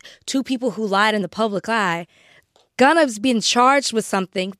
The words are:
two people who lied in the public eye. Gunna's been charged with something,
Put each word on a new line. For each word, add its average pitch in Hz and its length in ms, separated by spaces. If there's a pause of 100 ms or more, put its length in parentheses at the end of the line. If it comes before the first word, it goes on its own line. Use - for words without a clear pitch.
(260)
two 269 180
people 247 280
who 214 160
lied 208 280
in 208 60
the 175 60
public 202 400
eye. 185 400 (680)
Gunna's 269 420
been 226 220
charged 262 520
with 220 120
something, 190 540